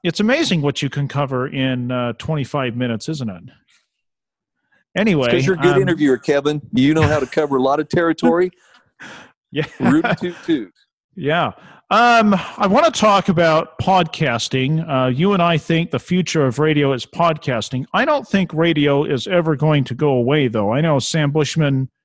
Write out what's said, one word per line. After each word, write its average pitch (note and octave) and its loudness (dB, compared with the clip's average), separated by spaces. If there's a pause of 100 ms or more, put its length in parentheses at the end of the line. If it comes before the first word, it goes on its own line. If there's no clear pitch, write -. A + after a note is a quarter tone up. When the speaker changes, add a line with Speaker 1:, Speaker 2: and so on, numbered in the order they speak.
Speaker 1:
It's F3 -4
amazing A3 0
what C#3+ -2
you C#3 -4
can C#3+ -4
cover C3+ -4
in, B2+ -4
uh, A#2+ -4
twenty-five C3+ -4
minutes, A#2+ -4
isn't C#3 -6
it? F2+ -12 (1500)
Anyway, F3+ 2
Speaker 2:
It's A#2+ 2
'cause C3 2
you're F#3+ 2
a - -10
good D#3 4
Speaker 1:
um, C3 4
Speaker 2:
interviewer, D3 2
Kevin. C#3+ 0 (100)
You C3+ 4
know D#3+ 2
how D3+ 2
to C3 -2
cover C#3+ -2
a B2+ 2
lot C3+ 2
of D3+ -6
territory. E3+ 0 (480)
Speaker 1:
<laughs> - -20 (440)
Yeah. D3+ -2 (140)
Speaker 2:
Root C4 2 (120)
toot F3+ -8 (100)
toot. B2 -2 (420)
Speaker 1:
Yeah. D3+ -2 (420)
Um, A3+ 4 (220)
I G3+ -2
wanna C#4 4
talk G3+ 2
about E3 2
podcasting. D#3+ -2
Uh, C3 0
you E3+ 0
and F3+ 0
I E3+ 2
think E3 -2
the C3 -4
future E3 -2
of A#2+ -2
radio D3 2
is A#2+ -6
podcasting. C#3 -4
I A3+ 0
don't G3+ -2
think G3 -2
radio D3+ 2
is C3 -4
ever F3 0
going D3 2
to A#2+ -6
go D3 0
away, C3 2
though. G#2+ 0
I C3+ 0
know D#3 0
Sam D3 -2
Bushman C#3 -2 (140)